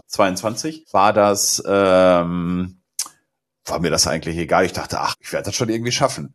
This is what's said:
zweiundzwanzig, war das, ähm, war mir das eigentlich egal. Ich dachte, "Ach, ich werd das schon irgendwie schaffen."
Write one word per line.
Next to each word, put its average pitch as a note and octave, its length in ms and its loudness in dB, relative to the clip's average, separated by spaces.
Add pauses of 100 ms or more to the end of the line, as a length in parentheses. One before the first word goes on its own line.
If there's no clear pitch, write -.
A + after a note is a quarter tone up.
zweiundzwanzig, G#2+ 840 -2
war G2+ 220 4
das, G2+ 540 2
ähm, F2+ 1120 2 (840)
war D2+ 140 -4
mir D#2+ 120 0
das D#2+ 160 2
eigentlich E2 300 -4
egal. E2+ 280 2
Ich - 80 -4
dachte, - 260 -6
"Ach, - 200 -4
ich - 140 -16
werd D2+ 120 -4
das G2+ 100 -6
schon A2 140 -2
irgendwie A#2 220 -4
schaffen." - 440 -2